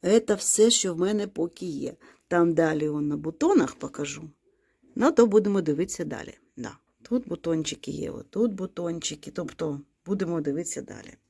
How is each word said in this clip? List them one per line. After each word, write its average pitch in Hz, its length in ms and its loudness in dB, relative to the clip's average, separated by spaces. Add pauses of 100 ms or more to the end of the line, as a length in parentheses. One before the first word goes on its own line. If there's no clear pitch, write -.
Це 214 320 4
все, 208 360 4
що 190 240 0
в 165 40 -8
мене 202 280 0
поки 175 400 -6
є. 143 280 -6 (340)
Там 170 260 4
далі 156 340 2
он 147 200 -2
на 147 80 -2
бутонах 160 580 2
покажу. 143 560 -10 (640)
Ну, 294 180 4
то 240 140 8
будемо 202 360 4
дивитися 160 420 -2
далі. 135 300 -10 (220)
Да. 113 200 -12 (320)
Тут - 200 -2
бутончики 160 640 -4
є, 151 200 -6
отут 214 440 -2
бутончики. 170 760 -8
Тобто 156 500 -6 (260)
будемо 175 340 -2
дивитися 151 420 -6
далі. - 320 -16 (160)